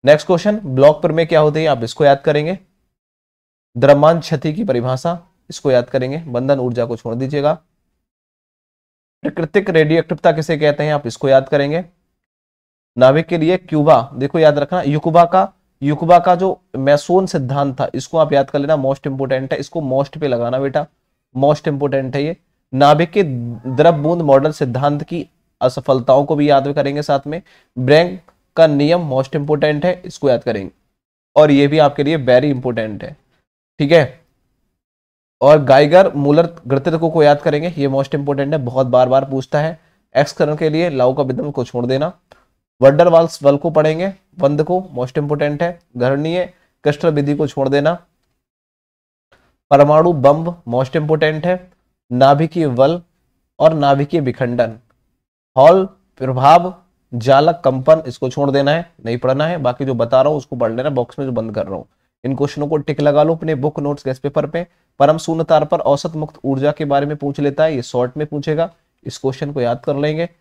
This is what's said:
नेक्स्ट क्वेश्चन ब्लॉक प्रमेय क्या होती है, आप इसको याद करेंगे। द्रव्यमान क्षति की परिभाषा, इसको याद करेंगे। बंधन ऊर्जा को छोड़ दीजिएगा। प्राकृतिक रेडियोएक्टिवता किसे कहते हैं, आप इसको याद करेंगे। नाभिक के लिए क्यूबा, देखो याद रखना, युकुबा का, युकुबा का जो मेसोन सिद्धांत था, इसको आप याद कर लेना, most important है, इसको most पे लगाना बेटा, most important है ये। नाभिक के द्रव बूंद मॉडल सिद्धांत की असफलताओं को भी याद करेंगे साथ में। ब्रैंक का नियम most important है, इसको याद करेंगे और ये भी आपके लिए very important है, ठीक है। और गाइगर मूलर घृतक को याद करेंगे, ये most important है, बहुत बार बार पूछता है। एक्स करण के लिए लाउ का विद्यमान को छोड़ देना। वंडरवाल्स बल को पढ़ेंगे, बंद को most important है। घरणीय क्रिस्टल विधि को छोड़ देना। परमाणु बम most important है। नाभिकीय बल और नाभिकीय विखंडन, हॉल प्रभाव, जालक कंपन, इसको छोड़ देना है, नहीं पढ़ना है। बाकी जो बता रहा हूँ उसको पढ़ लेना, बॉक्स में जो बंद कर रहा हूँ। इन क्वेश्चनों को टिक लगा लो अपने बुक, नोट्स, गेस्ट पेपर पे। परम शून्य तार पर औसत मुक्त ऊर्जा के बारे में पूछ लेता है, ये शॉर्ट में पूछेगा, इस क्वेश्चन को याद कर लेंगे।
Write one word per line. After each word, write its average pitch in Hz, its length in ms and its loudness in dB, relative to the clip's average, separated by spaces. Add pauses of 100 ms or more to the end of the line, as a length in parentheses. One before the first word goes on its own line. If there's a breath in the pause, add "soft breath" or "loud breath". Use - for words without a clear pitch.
नेक्स्ट 147 220 4
क्वेश्चन 202 380 0
ब्लॉक 135 380 4
प्रमेय 160 240 0
क्या 160 140 2
होती 151 200 0
है, 160 60 -2
आप 127 180 -2
इसको 147 200 -4
याद 139 160 4
करेंगे। 156 380 -2 (1160)
द्रव्यमान 147 440 4
क्षति 156 320 -6
की 208 120 -8
परिभाषा, 131 540 -4 (320)
इसको - 200 -4
याद 123 200 2
करेंगे। 135 380 -4
बंधन 131 320 -2
ऊर्जा 120 240 -4
को 117 120 -6
छोड़ 117 180 -8
दीजिएगा। 143 400 -2 (1700)
प्राकृतिक 190 460 -4
रेडियोएक्टिवता 160 640 0
किसे 156 260 -4
कहते 147 260 0
हैं, 151 100 -2
आप 143 120 -6
इसको 127 220 -6
याद 131 200 2
करेंगे। 147 360 -2 (1120)
नाभिक 135 300 4
के 175 120 -4
लिए 165 180 0
क्यूबा, 151 580 2
देखो 139 240 -4
याद 151 200 4
रखना, 160 240 -4
युकुबा 160 420 2
का, 185 280 0 (300)
युकुबा 160 360 2
का 180 160 2
जो 185 260 -4 (180)
मेसोन 147 480 0
सिद्धांत 139 540 -4
था, 123 140 -2
इसको 131 240 -6
आप 147 140 2
याद 139 180 0
कर 143 80 -4
लेना, 147 180 0
most 135 300 -4
important 135 460 -6
है, 151 60 -4
इसको 160 240 -8
most 139 360 -4
पे 156 100 -6
लगाना 120 300 -4
बेटा, 139 280 -4 (480)
most 143 340 0
important 139 480 -4
है 143 80 -4
ये। 165 120 -8 (360)
नाभिक 151 380 2
के 202 120 0
द्रव 131 800 0
बूंद 170 200 -2
मॉडल 143 300 2
सिद्धांत 143 500 -4
की - 240 -10 (340)
असफलताओं 131 640 0
को 151 120 -2
भी 147 140 0
याद 139 220 2
करेंगे 143 300 -4
साथ 139 240 -4
में। 160 160 -10 (340 soft breath)
ब्रैंक 160 440 2 (360)
का 165 100 6
नियम 151 440 0
most 131 260 -4
important 151 480 -2
है, 180 200 -2
इसको 143 260 -4
याद 120 120 0
करेंगे 101 280 -6 (680)
और 151 140 6
ये 143 180 4
भी 156 100 0
आपके 143 260 2
लिए 156 200 -2
very 127 300 4
important 117 480 -6
है, - 140 -16 (640)
ठीक 147 120 2
है। 156 280 2 (1200)
और 147 240 6
गाइगर 151 520 6
मूलर 147 380 2 (120)
घृतक 139 360 -2
को 160 200 0
याद 147 200 4
करेंगे, 151 260 -2
ये 147 200 -4
most 135 260 -4
important 143 380 -4
है, 156 60 -2
बहुत 123 300 -2
बार 127 200 4
बार 135 220 2
पूछता 131 300 -4
है। 160 180 -6 (360)
एक्स 143 180 0
करण 151 240 -2
के 156 140 -2
लिए 165 200 -2
लाउ 131 240 0
का 147 80 -4
विद्यमान 131 280 -6
को 127 140 -6
छोड़ 120 220 -6
देना। 139 260 -2 (680 soft breath)
वंडरवाल्स 165 640 4
बल 143 140 4
को 165 140 -4
पढ़ेंगे, 156 420 0 (260)
बंद 147 240 0
को 180 220 -2 (100)
most 127 240 -6
important 147 440 -4
है। 175 160 -6 (180)
घरणीय 156 560 -2 (320)
क्रिस्टल 147 240 0
विधि 147 260 0
को 151 120 -2
छोड़ 135 220 -4
देना। 147 300 0 (1700)
परमाणु 151 440 4
बम 151 400 2 (160)
most 131 260 -2
important 156 500 -2
है। 180 240 -4 (400)
नाभिकीय 143 580 2
बल 143 340 0 (560)
और 160 160 4
नाभिकीय 143 460 0
विखंडन, 120 580 -4 (800)
हॉल 185 320 6 (320)
प्रभाव, 143 540 2 (380)
जालक 139 520 2
कंपन, 139 420 2
इसको 127 240 -8
छोड़ 143 200 -2
देना 139 200 0
है, 170 220 -4 (120)
नहीं 117 140 -6
पढ़ना 135 280 -2
है। 170 120 -6
बाकी 131 260 -4
जो 131 100 -4
बता 120 280 2
रहा 147 80 2
हूँ 151 80 -4
उसको 131 180 -12
पढ़ 117 160 -2
लेना, 131 180 -4
बॉक्स 127 280 -6
में 139 80 -8
जो 127 60 -6
बंद 113 220 -6
कर 104 120 -6
रहा 92 100 -10
हूँ। - 100 -14 (380)
इन 135 120 -4
क्वेश्चनों 143 320 -4
को 156 100 -2
टिक 147 220 -6
लगा 147 220 2
लो 160 120 0
अपने 160 220 -6
बुक, 147 240 -6
नोट्स, 143 240 -6
गेस्ट 131 180 -8
पेपर 147 240 -4
पे। 170 200 -8 (340)
परम 151 180 4
शून्य 165 260 -4
तार 156 200 2
पर 156 160 -2
औसत 143 360 -2
मुक्त 151 280 -10
ऊर्जा 135 280 -2
के 156 120 -8
बारे 143 220 0
में 147 100 -8
पूछ 143 240 -8
लेता 143 240 -2
है, 160 100 -2
ये 120 80 -6
शॉर्ट 123 340 -4
में 151 100 -6
पूछेगा, 151 440 -4 (360)
इस - 120 -14
क्वेश्चन 139 340 -6
को 147 80 -6
याद 120 200 -4
कर 143 160 -4
लेंगे। 156 320 -4 (120)